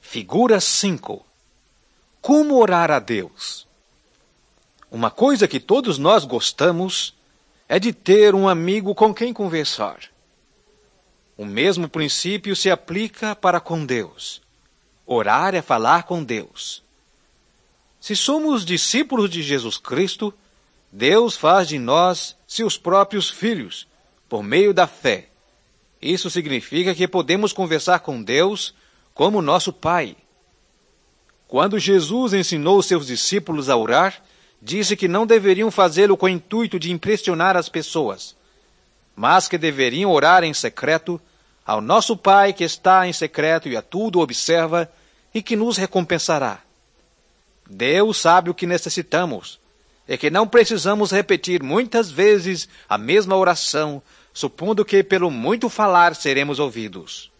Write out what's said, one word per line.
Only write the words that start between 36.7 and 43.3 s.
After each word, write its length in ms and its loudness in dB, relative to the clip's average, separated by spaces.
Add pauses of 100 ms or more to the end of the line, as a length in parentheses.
de 120 -6
impressionar 680 0
as 120 -4
pessoas, 680 -6 (800)
mas 320 2
que 100 -6
deveriam 540 0
orar 320 6
em 100 -4
secreto 640 -4 (460)
ao 160 -2
nosso 340 0
Pai 380 4
que 100 -4
está 440 2
em 60 -6
secreto 540 -2